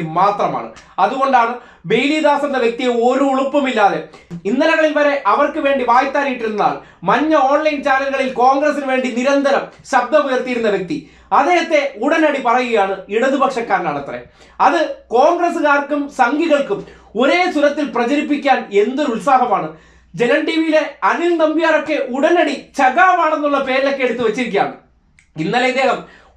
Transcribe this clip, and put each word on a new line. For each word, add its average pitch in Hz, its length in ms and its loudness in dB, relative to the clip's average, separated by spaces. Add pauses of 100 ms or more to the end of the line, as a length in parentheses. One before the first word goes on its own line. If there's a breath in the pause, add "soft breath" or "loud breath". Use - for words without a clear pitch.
(180)
മാത്രമാണ്. 190 520 0 (340 loud breath)
അതുകൊണ്ടാണ് 254 500 2 (380 loud breath)
ബെയിലിദാസ് 285 560 2
എന്ന 247 160 -4
വ്യക്തിയെ 233 260 -2 (200)
ഒരു 269 240 2
ഉളുപ്പുമില്ലാതെ 254 680 0 (500 loud breath)
ഇന്നലകളിൽ 311 480 2
വരെ 294 160 2 (200)
അവർക്ക് 294 340 0
വേണ്ടി 269 240 0
വായ്ത്താരിയിട്ടിരുന്ന 247 800 0
ആൾ 139 60 -2 (340 loud breath)
മഞ്ഞ 285 240 2 (180)
ഓൺലൈൻ 302 340 0
ചാനലുകളിൽ 269 440 0 (120)
കോൺഗ്രസിന് 285 500 2
വേണ്ടി 254 260 0
നിരന്തരം 277 460 0 (280 loud breath)
ശബ്ദമുയർത്തിയിരുന്ന 247 840 0
വ്യക്തി, 175 220 -6 (420 soft breath)
അദ്ദേഹത്തെ 330 420 2 (240)
ഉടനടി 294 420 0
പറയുകയാണ് 226 500 0 (180)
ഇടതുപക്ഷക്കാരനാണത്രേ. 185 1040 -2 (480 soft breath)
അത് 320 120 2 (360)
കോൺഗ്രസ്സുകാർക്കും 294 880 0 (160)
സംഘികൾക്കും 285 600 0 (400 loud breath)
ഒരേ 311 180 2 (140)
സ്വരത്തിൽ 294 320 0 (100)
പ്രചരിപ്പിക്കാൻ 262 640 0 (240)
എന്തൊരു 262 320 -2
ഉത്സാഹമാണ്. 208 540 0 (500 soft breath)
ജനം 277 280 2
ടി 320 120 -2
വിയിലെ 311 240 2 (260)
അനിൽ 330 220 0 (100)
നമ്പ്യാരൊക്കെ 311 560 0 (180)
ഉടനടി 302 400 2 (220)
ചകാവാണെന്നുള്ള 311 800 2 (100)
പേരിലൊക്കെ 269 380 -2
എടുത്തു 233 220 -2
വെച്ചിരിക്കുകയാണ്. 202 460 -2 (680)
ഇന്നലെ 240 300 0
ഇദ്ദേഹം 247 260 0 (380 loud breath)